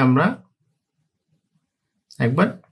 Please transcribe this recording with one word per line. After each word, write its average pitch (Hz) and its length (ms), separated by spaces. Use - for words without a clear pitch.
আমরা 131 220
একবার 139 280